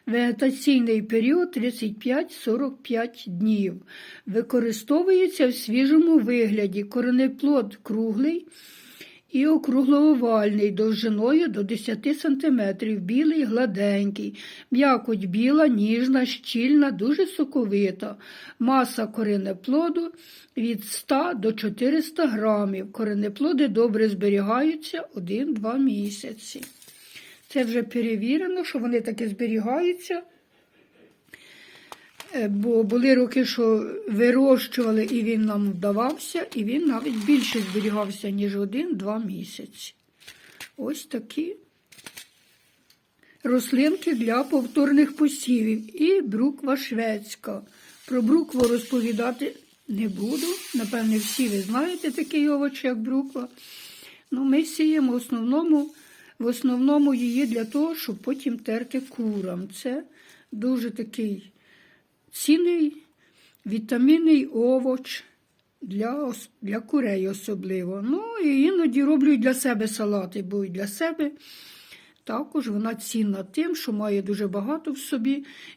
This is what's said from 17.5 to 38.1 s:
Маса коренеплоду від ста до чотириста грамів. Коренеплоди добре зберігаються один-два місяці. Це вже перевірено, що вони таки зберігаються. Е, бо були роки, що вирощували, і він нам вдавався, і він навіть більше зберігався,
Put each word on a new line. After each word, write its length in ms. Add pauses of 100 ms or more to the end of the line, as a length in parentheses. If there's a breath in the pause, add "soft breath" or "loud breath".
Маса 480
коренеплоду 1080 (440 loud breath)
від 240
ста 540
до 180
чотириста 760
грамів. 640
Коренеплоди 760
добре 400
зберігаються 960 (100)
один-два 640
місяці. 840 (840 loud breath)
Це 160
вже 180
перевірено, 840
що 140
вони 220
таки 280
зберігаються. 920 (2250 loud breath)
Е, 120
бо 340
були 320
роки, 300
що 500 (140)
вирощували, 960
і 180
він 220
нам 260
вдавався, 840
і 100
він 220
навіть 380
більше 360
зберігався, 720